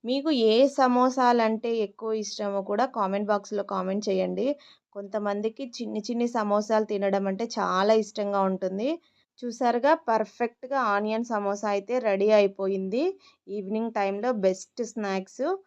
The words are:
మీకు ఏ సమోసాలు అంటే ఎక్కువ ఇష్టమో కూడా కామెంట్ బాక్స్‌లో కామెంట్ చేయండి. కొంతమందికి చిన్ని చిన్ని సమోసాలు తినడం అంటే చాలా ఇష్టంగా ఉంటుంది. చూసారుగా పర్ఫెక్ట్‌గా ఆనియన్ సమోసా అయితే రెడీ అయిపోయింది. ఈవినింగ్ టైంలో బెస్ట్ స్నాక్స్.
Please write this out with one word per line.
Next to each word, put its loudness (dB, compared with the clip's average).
మీకు 0
ఏ 6
సమోసాలు 4
అంటే 0
ఎక్కువ -4
ఇష్టమో -4
కూడా 0
కామెంట్ -2
బాక్స్‌లో -2
కామెంట్ -4
చేయండి. 0
కొంతమందికి -4
చిన్ని -8
చిన్ని -2
సమోసాలు 0
తినడం 0
అంటే -2
చాలా 2
ఇష్టంగా 0
ఉంటుంది. -2
చూసారుగా 0
పర్ఫెక్ట్‌గా -2
ఆనియన్ 0
సమోసా -2
అయితే -2
రెడీ 2
అయిపోయింది. 2
ఈవినింగ్ -4
టైంలో -2
బెస్ట్ -2
స్నాక్స్. -6